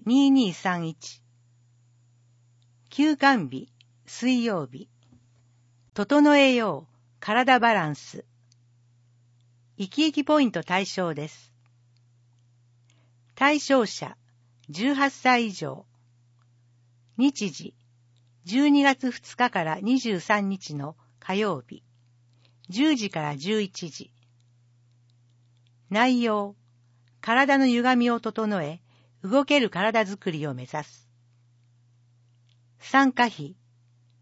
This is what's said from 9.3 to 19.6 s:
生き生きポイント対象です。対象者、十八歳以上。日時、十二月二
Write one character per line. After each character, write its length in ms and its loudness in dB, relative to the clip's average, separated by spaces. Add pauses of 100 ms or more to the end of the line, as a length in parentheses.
生 120 -8
き 0 - (180)
生 40 -2
き 140 -2
ポ 160 4
イ 40 2
ン 60 0
ト 120 -6
対 220 -2
象 280 -4
で 140 -10
す。 260 -20 (1800)
対 240 2
象 260 2
者、 320 -12 (520)
十 240 -4
八 160 0
歳 380 0
以 40 -8
上。 340 -12 (1300)
日 340 0
時、 240 -16 (680)
十 240 2
二 140 6
月 280 0
二 880 -2